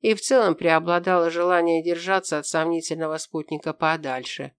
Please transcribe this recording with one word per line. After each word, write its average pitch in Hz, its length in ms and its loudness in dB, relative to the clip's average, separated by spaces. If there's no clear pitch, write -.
и 226 140 2
в 196 60 -6
целом 226 340 4
преобладало 170 760 2
желание 170 520 2
держаться 175 560 -2
от 147 80 -8
сомнительного 160 720 -2
спутника 156 540 -8
подальше. 139 880 -4